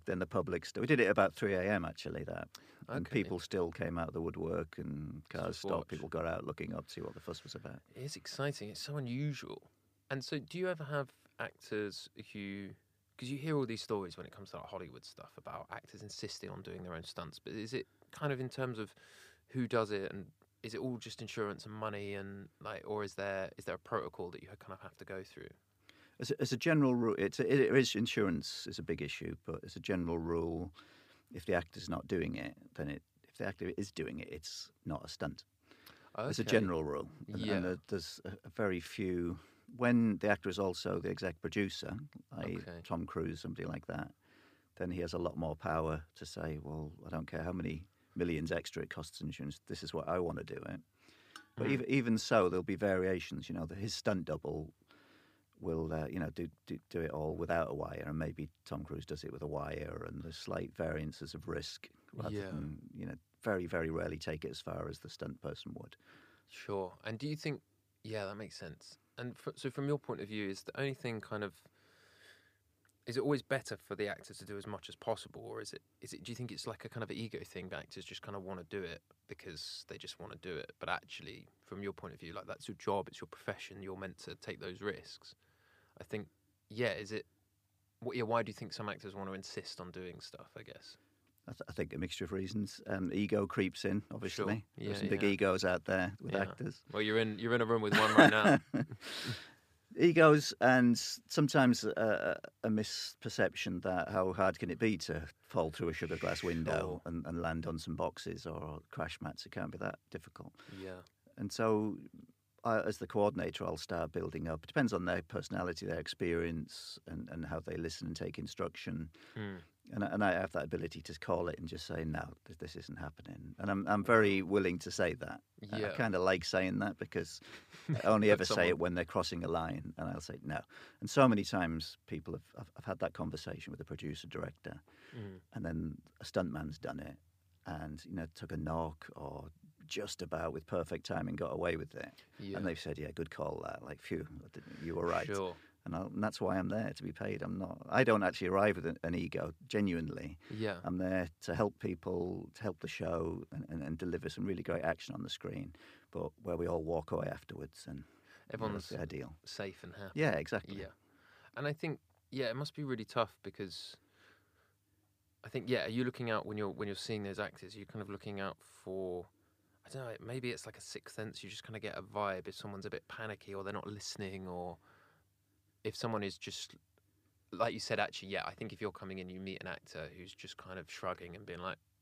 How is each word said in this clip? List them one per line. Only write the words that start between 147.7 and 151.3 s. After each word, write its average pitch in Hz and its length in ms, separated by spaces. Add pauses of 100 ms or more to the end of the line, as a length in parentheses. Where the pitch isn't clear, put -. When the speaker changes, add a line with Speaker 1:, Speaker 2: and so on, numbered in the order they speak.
Speaker 1:
I 123 140
don't 110 180
actually 90 280
arrive 98 260
with 80 100
an, 82 200
an 85 100
ego, 85 380 (160)
genuinely. 82 680 (160)
Speaker 2:
Yeah. 107 200 (100)
Speaker 1:
I'm 90 140
there 92 320 (140)